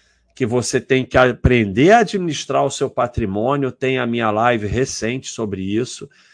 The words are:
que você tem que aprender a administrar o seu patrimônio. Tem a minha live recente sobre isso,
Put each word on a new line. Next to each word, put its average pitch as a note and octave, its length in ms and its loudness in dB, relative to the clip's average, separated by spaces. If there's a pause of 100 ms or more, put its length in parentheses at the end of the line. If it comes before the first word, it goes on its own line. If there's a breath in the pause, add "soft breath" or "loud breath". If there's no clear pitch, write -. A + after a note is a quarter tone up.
(360 soft breath)
que C3 80 -4
você A#2+ 340 0
tem C3 240 0
que A#2+ 140 -2
aprender B2 760 4
a A#3 80 8
administrar E3 640 -2
o C#3 80 0
seu C3 200 -4
patrimônio. B2 800 -2
Tem C3 260 -2
a A#2+ 80 -2
minha A#2 240 0
live A2 360 0
recente A#2+ 600 -4
sobre G2 340 -6
isso, G#2+ 480 -6 (240 soft breath)